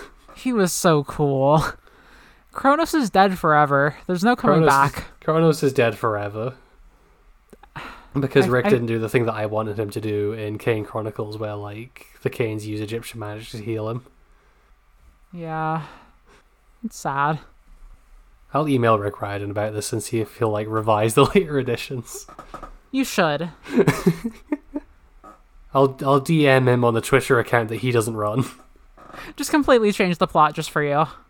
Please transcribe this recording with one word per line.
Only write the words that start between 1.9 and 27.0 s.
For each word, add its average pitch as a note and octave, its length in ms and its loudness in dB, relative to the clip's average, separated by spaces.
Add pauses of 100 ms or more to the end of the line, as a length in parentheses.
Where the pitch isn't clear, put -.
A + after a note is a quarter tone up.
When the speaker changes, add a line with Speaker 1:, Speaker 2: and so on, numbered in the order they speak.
Speaker 1:
Kronos D4+ 420 0
is C#4 160 2
dead F#3+ 280 4
forever. D3 580 2 (100)
There's F3+ 180 -2
no A#3+ 120 2
coming - 280 4
Speaker 2:
Kronos C#3 240 6
is, C3 80 -6
Speaker 1:
back. - 240 -14
Speaker 2:
Kronos D#3+ 420 2
is C3+ 100 2
dead A#2 240 2
forever. G#2+ 580 -4 (1600)
Because C3+ 280 4
Speaker 1:
I, - 20 0
Speaker 2:
Rick B2 180 2
Speaker 1:
I - 40 2
Speaker 2:
didn't A#2+ 160 4
do A2+ 120 -2
the A2 100 -4
thing A#2+ 160 2
that A2+ 100 -2
I G#2+ 120 -4
wanted G#2+ 320 -4
him G#2+ 120 -4
to A2 100 -8
do G#2 340 -2
in G#2+ 240 -8
Kane A2 260 -2
Chronicles, G#2+ 540 -8
where, G#2+ 160 -8
like, G#2 520 -14 (160)
the C#3 60 -2
Kanes G#2+ 360 -4
use G#2+ 180 -8
Egyptian A#2 380 -10
magic G#2+ 300 -12
to B2 140 -12
heal A2 240 -6
him. B2 160 -8 (1300)
Speaker 1:
Yeah. D#3+ 520 -6 (1000)
It's A3+ 140 -12
sad. C#3+ 400 -2 (1160)
Speaker 2:
I'll D3 140 -2
email A#2 300 4
Rick G2+ 240 -6
Riordan G2+ 280 -6
about G#2 220 -4
this G#2 200 -8
and A2 100 -4
see - 180 -4
if G#2 160 -8
he'll, A2+ 140 -2
like, G#2+ 180 -4
revise A2 460 0
the C#3 100 6
<laughs> - 100 2
later D#3 240 0
editions. B2 680 -6 (640)
Speaker 1:
You C4 140 -2
should. D#3+ 460 -2 (160)
Speaker 2:
<laughs> - 140 2 (1900)
I'll, C3+ 300 2
I'll C3+ 160 4
D D3+ 260 2
M C3 220 6
him B2 160 4
on A#2 100 4
the A2+ 60 0